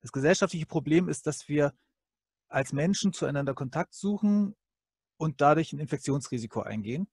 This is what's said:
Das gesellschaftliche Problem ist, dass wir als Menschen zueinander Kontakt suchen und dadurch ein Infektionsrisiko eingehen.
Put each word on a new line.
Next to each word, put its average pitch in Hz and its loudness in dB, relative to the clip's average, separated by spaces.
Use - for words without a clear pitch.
Das 123 -14
gesellschaftliche 160 2
Problem 160 2
ist, - -4
dass - -6
wir 143 2
als - -2
Menschen 175 2
zueinander 139 -2
Kontakt 143 -6
suchen 208 0
und 156 -2
dadurch 151 4
ein 143 -8
Infektionsrisiko 135 -4
eingehen. 110 -4